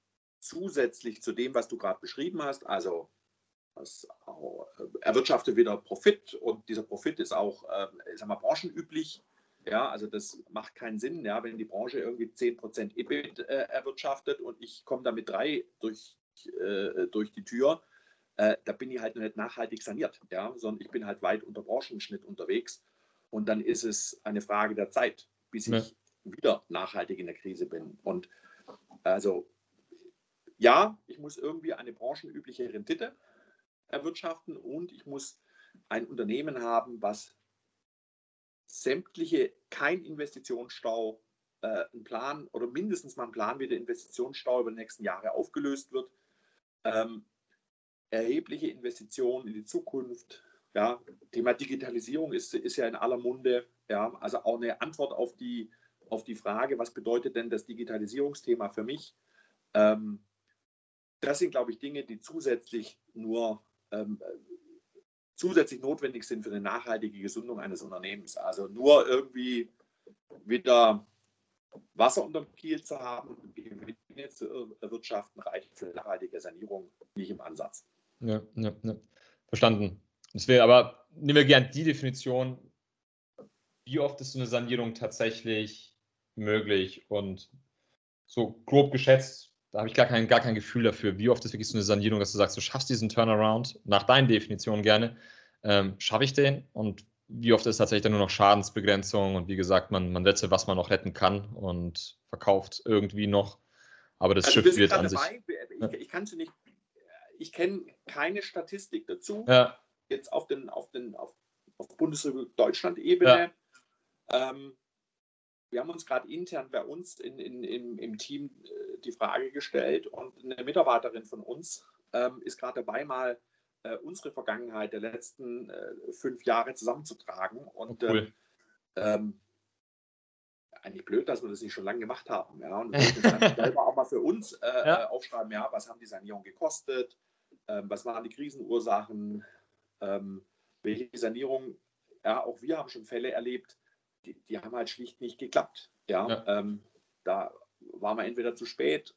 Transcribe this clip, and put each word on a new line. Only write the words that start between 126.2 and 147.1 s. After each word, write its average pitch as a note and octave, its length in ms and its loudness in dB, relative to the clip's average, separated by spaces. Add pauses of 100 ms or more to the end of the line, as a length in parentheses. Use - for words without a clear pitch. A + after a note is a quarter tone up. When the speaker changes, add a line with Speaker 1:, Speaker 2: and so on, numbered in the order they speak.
Speaker 1:
Jahre A#2 320 2
zusammenzutragen. A2+ 840 -8
Und, A#2+ 440 -12
Speaker 2:
Oh, A2+ 80 2
cool. G#2+ 220 2 (640)
Speaker 1:
ähm, - 0 -
ähm, G#2 460 0 (1400)
eigentlich G3 220 -14
blöd, G#2+ 240 0
dass B2 120 -4
wir A2+ 80 -8
das G2+ 120 -10
nicht G#2 120 -10
schon F#2+ 120 -10
lange A2 140 -4
gemacht A2+ 300 -10
haben. F#2+ 320 -6
Ja? F2+ 180 -8
Und A#2 120 -8
wir C#3+ 60 0
wollten - 240 4
Speaker 2:
<laughs> A#3 80 8
Speaker 1:
dann A3 260 6
selber - 320 2
auch - 80 2
mal C3 100 2
für B2+ 160 -2
uns, G#3 320 -2
äh, - 140 -6 (180)
Speaker 2:
Ja. E3+ 160 6
Speaker 1:
äh, - 40 -2
aufschreiben, A#2 460 -8
ja, G#2+ 200 -4
was A2 180 -8
haben A#2 100 -18
die A#2 60 -20
Sanierungen G2+ 400 -14
gekostet, C3 720 -6 (500)
ähm, G#2 220 -6
was G2+ 160 -8
waren A#2 180 -6
die A2+ 60 -10
Krisenursachen, G#2+ 1160 -4 (580)
ähm, G2 440 -6 (360)
welche A2+ 360 -6
Sanierungen, B2+ 600 -6 (460)
ja, - 200 0
auch A2+ 180 -8
wir D#3 160 -4
haben D3 120 -8
schon A2+ 160 -16
Fälle B2 260 -6
erlebt, B2 460 -6 (480)
die, - 100 -18 (140)
die G#2+ 100 -6
haben A2+ 160 -12
halt A#2 140 -6
schlicht - 320 -14
nicht A#2+ 160 -10
geklappt. - 540 -2 (180)
Ja? G2+ 200 0
Speaker 2:
Ja. A2 180 -2
Speaker 1:
Ähm, G#2 360 -2 (400)